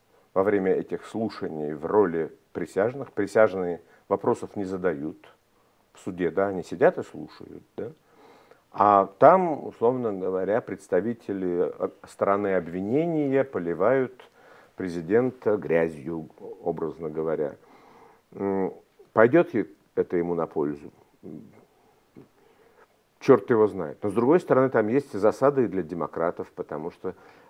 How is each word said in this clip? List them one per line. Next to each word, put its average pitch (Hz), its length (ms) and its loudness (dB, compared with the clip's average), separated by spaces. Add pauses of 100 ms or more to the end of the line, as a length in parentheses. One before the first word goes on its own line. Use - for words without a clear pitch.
(340)
во 95 100 2
время 95 300 2
этих 85 320 -4
слушаний 82 680 -6
в 73 120 -10
роли 85 480 2 (180)
присяжных. 120 640 -4
Присяжные 95 680 0 (280)
вопросов 98 480 -2
не 101 80 -6
задают 87 640 -6 (640)
в - 60 -20
суде, 90 300 -4
да, 98 200 0
они 92 140 -6
сидят - 340 0
и 123 60 -8
слушают, - 600 -16 (140)
да. 113 140 -8 (800)
А 98 460 4
там, 165 480 6
условно 117 480 -2
говоря, 95 480 -2
представители, 92 1160 -2
э, 98 120 -4 (180)
стороны 101 480 0
обвинения 135 880 0
поливают 101 880 -2 (500)
президента 104 760 0
грязью, 80 720 -2 (340)
образно 80 460 -6
говоря. 78 460 -4 (800)
М, 98 380 -2 (400)
пойдет 123 420 6
ли 95 120 0 (300)
это 92 200 -2
ему 85 200 0
на 82 120 -2
пользу? 71 420 -6 (2250)
Черт - 300 6
его 107 180 6
знает. 90 340 -6
Но, 104 80 -4
с 95 40 -8
другой 123 260 4
стороны, 131 300 2
там 113 180 2
есть 127 240 0
засады 117 540 2
и - 20 -4
для 92 160 -4
демократов, 82 720 -6
потому 78 360 -8
что, - 180 -10 (400)